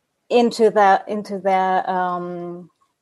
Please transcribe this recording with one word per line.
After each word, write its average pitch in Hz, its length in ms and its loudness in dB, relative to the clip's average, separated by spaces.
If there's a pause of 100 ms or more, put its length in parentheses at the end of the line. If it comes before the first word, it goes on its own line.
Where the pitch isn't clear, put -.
(300)
into 233 400 2
their, 196 380 4
into 202 320 -8
their, 185 500 0
um, 175 800 -6 (320)